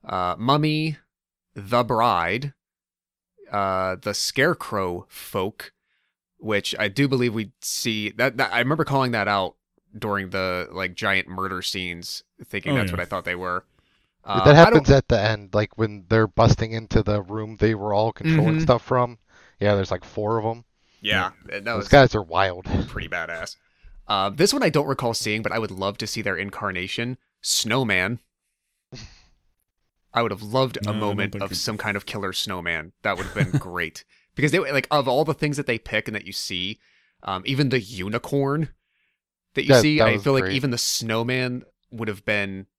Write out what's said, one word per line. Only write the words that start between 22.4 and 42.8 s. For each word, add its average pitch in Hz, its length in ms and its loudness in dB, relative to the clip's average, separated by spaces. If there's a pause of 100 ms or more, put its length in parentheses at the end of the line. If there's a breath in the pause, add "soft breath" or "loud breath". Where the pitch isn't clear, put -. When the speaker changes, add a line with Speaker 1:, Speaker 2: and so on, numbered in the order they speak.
Speaker 3:
<laughs> - 240 -2
Speaker 1:
pretty 82 200 -10
badass. 82 480 -8 (500)
Uh, 101 220 2
this - 240 2
one 277 100 0
I 196 60 4
don't 147 180 2
recall 127 280 -2
seeing, 107 260 -2
but 101 120 -4
I 110 60 -2
would 110 120 -4
love 95 280 -4
to 110 80 -6
see 110 140 -6
their 98 160 -2
incarnation, 98 800 -6 (240)
Snowman. 110 800 0 (1900 loud breath)
I 117 80 2
would 113 80 0
have 98 120 -8
loved 120 360 0
a - 60 -6
Speaker 2:
No, 104 40 -2
I 104 40 -2
don't 107 80 -2
Speaker 1:
moment 98 320 -2
Speaker 2:
think 101 120 -6
Speaker 1:
of 92 80 -8
Speaker 2:
it 92 40 -6
Speaker 1:
some 107 200 -4
kind 101 200 -4
of 98 100 -8
killer 98 260 -8
snowman. 85 600 -6 (100)
That 98 140 0
would 95 100 -6
have - 80 -12
Speaker 2:
<laughs> 113 180 -2
Speaker 1:
been 147 80 2
great. 87 440 -8 (300)
Because 143 180 0
they, 170 60 2
like, 139 320 0
of 139 180 2
all 135 160 2
the 156 100 -2
things 147 220 -2
that 139 100 -4
they 117 120 -2
pick - 300 -4
and 107 60 -8
that 104 120 -8
you 98 60 -12
see, 95 460 -6 (440)
um, 95 240 -4
even 135 220 2
the 120 120 2
unicorn 123 880 -4 (840)
that - 100 0
you - 100 -4
Speaker 3:
That, 120 80 10
Speaker 1:
see, 151 160 4
Speaker 3:
that 143 100 6
Speaker 1:
I 120 60 4
Speaker 3:
was 101 100 -2
Speaker 1:
feel 139 80 4
like 135 120 4
Speaker 3:
great. 95 100 -2
Speaker 1:
even 131 160 0
the 117 80 -2
snowman 123 840 -2 (260)
would 113 180 -6
have 98 160 -8
been 98 420 -4 (120)